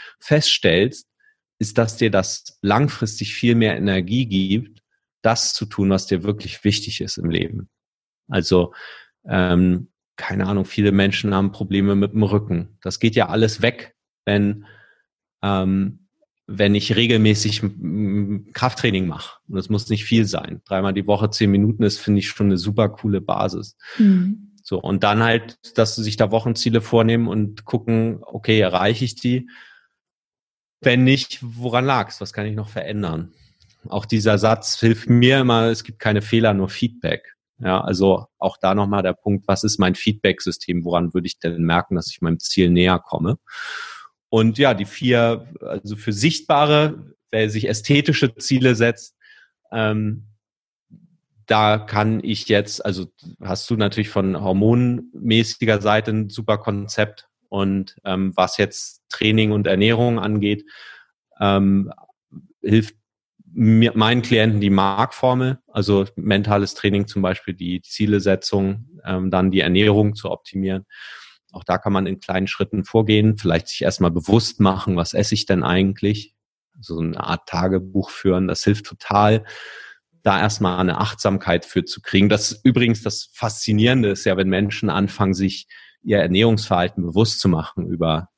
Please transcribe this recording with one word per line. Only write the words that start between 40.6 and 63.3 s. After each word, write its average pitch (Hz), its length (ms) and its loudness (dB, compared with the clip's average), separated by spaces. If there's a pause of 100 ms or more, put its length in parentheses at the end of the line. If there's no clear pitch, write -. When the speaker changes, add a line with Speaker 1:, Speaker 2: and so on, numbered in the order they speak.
Speaker 1:
Woran 85 300 -2
würde 90 140 -2
ich - 120 -12
denn 85 240 -4
merken, 85 320 0
dass 85 140 -6
ich - 120 -12
meinem 85 180 -2
Ziel 92 300 0
näher 90 300 4
komme? 82 400 -4 (920)
Und 110 280 2
ja, 139 160 4
die 98 120 -4
vier, 117 600 0 (140)
also 101 340 -10
für 107 160 -6
sichtbare, 151 1040 0 (160)
wer 110 180 0
sich 107 180 -4
ästhetische 143 680 0
Ziele 127 400 2
setzt, 117 400 -2 (560)
ähm, 107 560 -2 (1200)
da 107 300 2
kann 107 460 -2
ich - 260 -6
jetzt, 104 360 0
also 92 220 -4 (340)
hast 95 280 -8
du 117 80 0
natürlich 104 320 -2
von 95 300 -2
hormonmäßiger 110 1400 0
Seite 107 300 0
ein 107 180 -2
super 110 280 -2
Konzept 104 720 -6 (200)
und, 98 540 -2
ähm, 95 320 -4
was 92 220 0
jetzt - 520 -4
Training 110 420 2
und 107 140 0
Ernährung 113 540 2
angeht, 104 460 -2 (720)
ähm, 98 520 2 (680)
hilft 107 340 2 (580)